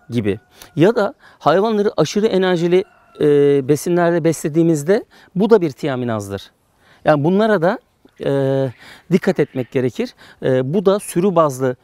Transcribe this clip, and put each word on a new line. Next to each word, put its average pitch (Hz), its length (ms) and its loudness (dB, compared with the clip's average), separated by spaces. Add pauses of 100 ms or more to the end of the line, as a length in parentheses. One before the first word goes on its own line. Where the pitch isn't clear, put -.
(100)
gibi. 107 300 -2 (360)
Ya 202 200 4
da 202 180 -2 (240)
hayvanları 208 580 -2
aşırı 202 300 0
enerjili, 185 580 0 (360)
e, 143 480 2
besinlerle 170 560 0
beslediğimizde 165 800 0 (300)
bu 196 160 0
da 220 100 6
bir 165 100 -2
tiaminazdır. 120 800 -6 (540)
Yani 147 200 2
bunlara 196 380 2
da, 190 160 0 (460)
e, 135 460 0 (420)
dikkat 185 280 0
etmek 131 300 -4
gerekir. 131 440 -4 (280)
E, 131 320 -2
bu 196 120 -2
da 202 120 4
sürü 185 360 -2
bazlı 135 500 0